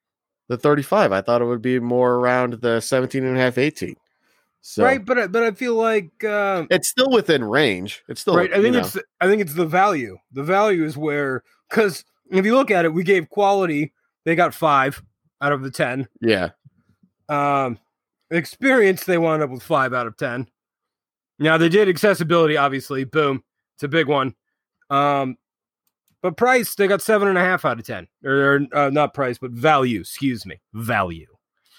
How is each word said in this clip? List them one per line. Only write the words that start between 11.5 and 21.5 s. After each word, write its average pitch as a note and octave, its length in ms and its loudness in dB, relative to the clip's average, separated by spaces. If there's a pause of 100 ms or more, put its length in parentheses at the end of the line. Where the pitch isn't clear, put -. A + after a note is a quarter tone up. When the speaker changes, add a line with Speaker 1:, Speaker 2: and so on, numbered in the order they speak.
Speaker 2:
'cause G#3 340 0 (260)
if F#3+ 140 2
you A3 100 2
look C4+ 180 2
at F3 120 2
it, D#3+ 80 0
we F3 120 0
gave F3 240 2
quality, F#3+ 640 0 (320)
they E3 120 0
got E3 180 0
five C#3+ 480 0 (380)
out C#3+ 120 0
of C#3 100 -2
the C3+ 80 -10
ten. C3 380 -4 (120)
Speaker 1:
Yeah. G2 300 0 (800)
Speaker 2:
Um, C#3 500 -2 (520)
experience, G3 720 0
they F3+ 140 0
wound D#3+ 240 0
up C#3 80 -4
with B2+ 120 -14
five C3 300 -2
out B2 160 -4
of A2+ 80 -14
ten. C3 320 -8 (920)
Now D#3+ 180 2